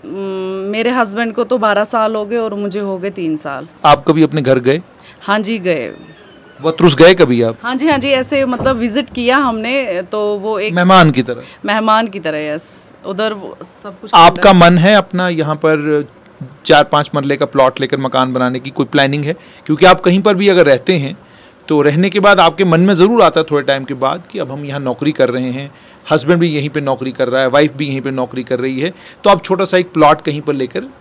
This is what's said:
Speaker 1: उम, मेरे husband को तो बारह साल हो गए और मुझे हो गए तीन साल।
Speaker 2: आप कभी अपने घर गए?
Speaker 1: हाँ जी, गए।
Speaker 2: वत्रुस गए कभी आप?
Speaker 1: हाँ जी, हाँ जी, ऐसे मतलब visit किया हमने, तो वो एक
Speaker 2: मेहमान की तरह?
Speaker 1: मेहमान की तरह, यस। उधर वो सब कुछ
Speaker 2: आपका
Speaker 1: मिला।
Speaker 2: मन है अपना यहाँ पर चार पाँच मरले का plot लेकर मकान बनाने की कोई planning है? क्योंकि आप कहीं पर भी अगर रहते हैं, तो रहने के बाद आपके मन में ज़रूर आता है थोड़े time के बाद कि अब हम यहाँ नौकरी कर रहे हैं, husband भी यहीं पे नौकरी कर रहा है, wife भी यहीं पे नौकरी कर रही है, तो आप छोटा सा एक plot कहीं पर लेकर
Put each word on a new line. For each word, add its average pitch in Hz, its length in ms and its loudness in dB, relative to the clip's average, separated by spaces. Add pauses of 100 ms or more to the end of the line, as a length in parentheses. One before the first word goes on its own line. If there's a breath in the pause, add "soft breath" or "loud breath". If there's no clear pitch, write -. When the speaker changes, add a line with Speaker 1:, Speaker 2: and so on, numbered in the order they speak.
Speaker 1:
उम, 190 640 -10
मेरे 226 200 -4
husband 226 420 -4
को 233 120 -4
तो 247 140 -2
बारह 208 260 0
साल 220 300 -2
हो 208 120 -6
गए 220 100 -6
और 220 180 -4
मुझे 202 260 -6
हो 196 180 -6
गए 196 120 -8
तीन 170 260 -6
साल। 147 320 -10 (160)
Speaker 2:
आप 143 240 4
कभी 160 140 2
अपने 147 200 0
घर 131 160 2
गए? 135 240 0 (400 loud breath)
Speaker 1:
हाँ 202 160 -2
जी, 220 200 -4
गए। 156 340 -4 (720)
Speaker 2:
वत्रुस 160 340 2
गए 170 180 8
कभी 123 280 2
आप? 113 200 -2
Speaker 1:
हाँ 247 120 -6
जी, 269 140 -2
हाँ 285 100 2
जी, 262 100 -4
ऐसे 269 360 0
मतलब 254 320 -2
visit 233 340 -4
किया 247 260 0
हमने, 240 680 -2
तो 208 360 -4
वो 208 200 -6
एक 202 140 -4
Speaker 2:
मेहमान 180 380 6
की 127 120 0
तरह? 120 200 -6 (220 loud breath)
Speaker 1:
मेहमान 220 420 0
की 196 140 -12
तरह, 156 180 -6
यस। 151 540 -10 (140)
उधर 208 260 -4
वो 190 240 -14 (260)
सब 196 180 -18
कुछ 220 140 -14
Speaker 2:
आपका 175 380 6
Speaker 1:
मिला। 170 180 6
Speaker 2:
मन 175 80 4
है 196 160 4
अपना 185 340 0
यहाँ 156 280 -4
पर 151 520 0 (560)
चार 151 200 6
पाँच 147 300 -2
मरले 143 220 -2
का 143 100 -2
plot 131 340 0
लेकर 135 160 -2
मकान 131 360 -2
बनाने 127 280 -2
की 135 100 -14
कोई - 160 -4
planning 143 380 0
है? 160 120 -6 (300 loud breath)
क्योंकि 156 200 2
आप 180 140 6
कहीं 185 200 2
पर 208 140 2
भी 196 140 2
अगर 180 180 4
रहते 135 260 2
हैं, 147 260 -4 (500 soft breath)
तो 151 140 2
रहने 156 280 2
के 202 100 -2
बाद 196 200 4
आपके 170 240 2
मन 165 160 2
में 190 140 4
ज़रूर 208 280 4
आता 165 180 2
है - 100 -4
थोड़े 147 120 0
time 135 220 -2
के 139 100 -10
बाद 135 360 -4
कि 214 80 -12
अब 135 140 -8
हम 147 120 -12
यहाँ 139 160 -8
नौकरी 139 320 -4
कर 135 160 0
रहे 127 220 -4
हैं, 135 240 -12 (360 soft breath)
husband 156 300 2
भी 170 80 2
यहीं 147 200 -4
पे 147 120 -4
नौकरी 131 320 -4
कर 127 160 -2
रहा 131 140 0
है, 131 60 0
wife 143 280 2
भी 151 100 -6
यहीं 135 140 -6
पे 135 100 -6
नौकरी 127 320 -8
कर 120 160 -4
रही 131 220 -4
है, 175 120 -4 (320 loud breath)
तो 208 60 4
आप 196 140 2
छोटा 190 200 -2
सा 185 140 0
एक 180 140 -2
plot 151 280 4
कहीं 151 200 -6
पर 147 120 -6
लेकर 135 320 -6 (160)